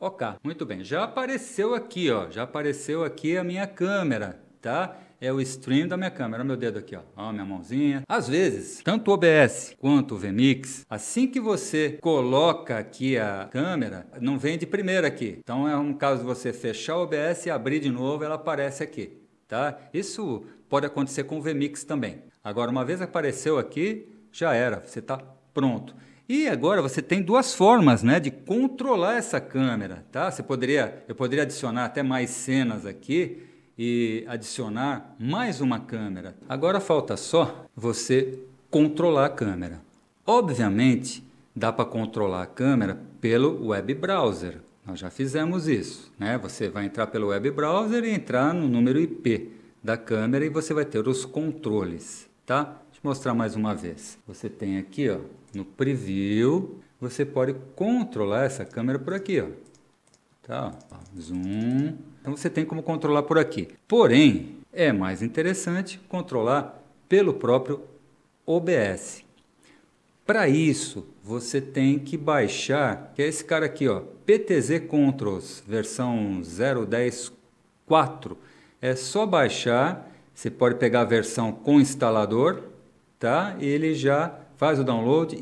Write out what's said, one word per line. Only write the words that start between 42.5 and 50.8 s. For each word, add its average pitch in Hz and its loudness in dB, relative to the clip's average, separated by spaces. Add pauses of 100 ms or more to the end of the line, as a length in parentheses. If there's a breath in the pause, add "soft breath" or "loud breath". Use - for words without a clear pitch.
pelo 117 2
web 101 0
browser. 104 -2 (260)
Nós 92 -10
já 90 -10
fizemos 156 -2
isso, - -2
né? 113 -2
Você 101 -6
vai 101 -4
entrar 107 -2
pelo 107 -2
web 101 0
browser 196 0
e 226 -2
entrar 151 0
no 160 0
número 123 4
I 165 2
P - -2 (340 loud breath)
da 113 0
câmera 120 0
e - 0
você 156 -2
vai 151 0